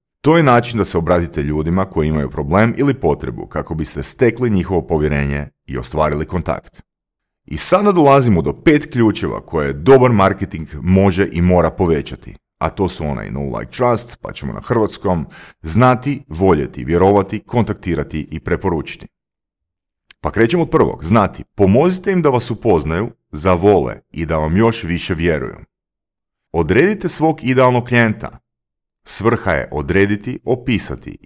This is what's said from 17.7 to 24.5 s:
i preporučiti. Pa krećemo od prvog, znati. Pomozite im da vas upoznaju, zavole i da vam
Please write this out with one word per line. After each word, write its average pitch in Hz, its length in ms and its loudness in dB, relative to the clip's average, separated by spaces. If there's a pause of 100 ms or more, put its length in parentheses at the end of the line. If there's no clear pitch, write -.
i 80 80 -10
preporučiti. 85 680 -6 (1120)
Pa 76 100 -4
krećemo 120 320 2
od - 60 -4
prvog, 73 340 0
znati. 98 400 0 (120)
Pomozite 151 560 2
im 185 100 2
da 151 80 2
vas 123 220 0
upoznaju, 90 580 0 (220)
zavole 85 640 2 (160)
i 82 140 -8
da 80 120 -2
vam 78 200 0